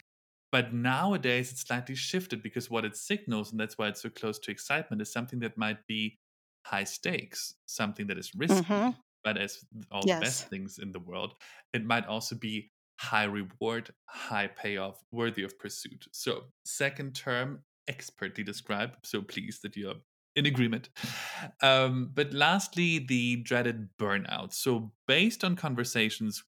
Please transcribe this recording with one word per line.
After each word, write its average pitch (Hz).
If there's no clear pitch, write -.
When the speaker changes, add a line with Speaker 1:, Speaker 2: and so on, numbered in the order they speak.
Speaker 1:
But 120
nowadays, 127
it's -
slightly 127
shifted 135
because 117
what 113
it 107
signals, 120
and 110
that's 110
why 107
it's -
so 113
close 110
to -
excitement, 113
is -
something 120
that 113
might 107
be 110
high 101
stakes, -
something 104
that 92
is -
Speaker 2:
Mm-hmm. 196
Speaker 1:
risky. -
But 107
as 98
th-, 110
all 98
the -
Speaker 2:
Yes. 170
Speaker 1:
best 123
things 98
in 98
the 92
world, 92
it 113
might 117
also 110
be 107
high 107
reward, 104
high 101
payoff, 98
worthy 113
of 95
pursuit. -
So, -
second 139
term, 131
expertly -
described. 104
So 104
pleased 101
that 101
you're 98
in 147
agreement. 123
Um, 131
but 143
lastly, 170
the 123
dreaded 117
burnout. 101
So 113
based 180
on 180
conversations 117